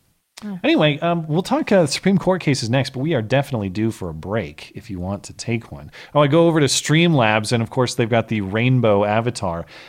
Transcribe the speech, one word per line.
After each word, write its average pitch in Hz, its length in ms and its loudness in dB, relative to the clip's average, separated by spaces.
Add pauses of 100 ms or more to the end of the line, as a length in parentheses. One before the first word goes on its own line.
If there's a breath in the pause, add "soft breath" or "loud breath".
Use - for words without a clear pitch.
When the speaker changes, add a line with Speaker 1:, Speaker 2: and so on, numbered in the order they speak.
(420)
Speaker 1:
Huh. 208 220 -10
Speaker 2:
Anyway, 175 360 2
um, 170 280 -2
we'll 151 160 0
talk, 277 300 -4
uh, 185 120 6
Supreme 190 320 0
Court 185 240 0
cases 127 280 0
next, 135 220 0
but - 100 -10
we 160 120 -2
are 127 80 0
definitely 113 460 -2
due 107 240 -2
for 92 180 -10
a 80 40 -8
break 82 600 -8
if - 160 -16
you 95 80 -10
want 92 260 -6
to - 100 -18
take - 360 -6
one. 71 220 -16 (240 loud breath)
Oh, 147 60 6
I 147 60 4
go 165 200 4
over 160 140 2
to 139 60 4
Streamlabs, 127 840 2
and 117 100 0
of 110 100 -4
course 123 240 -2
they've 117 140 0
got 113 200 2
the 110 100 0
rainbow 110 640 2
avatar. 104 600 -2 (240 loud breath)